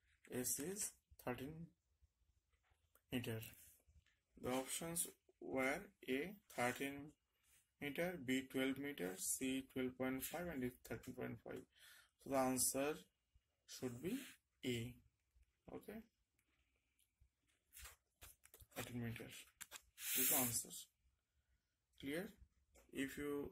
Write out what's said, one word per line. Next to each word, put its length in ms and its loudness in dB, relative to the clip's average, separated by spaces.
A 60 0
C 200 0
is 280 -2
thirteen 440 -4
meter. 260 0
The 100 0
options 560 0
where 420 2
A 260 2
thirteen 560 2
meter, 440 0
B 260 2
twelve 260 4
meter, 400 -2
C 560 0
twelve 240 0
point 260 2
five, 280 -2
and 100 -2
D 80 2
thirteen 260 -6
point 300 -4
five. 180 -6
So 80 -6
the 60 6
answer 560 4
should 340 -4
be 160 0
A. 280 2
Okay, 260 -8
thirteen 280 -2
meter 220 -4
is 120 6
the 60 8
answer. 340 4
Clear? 300 -2
If 260 -2
you 340 -2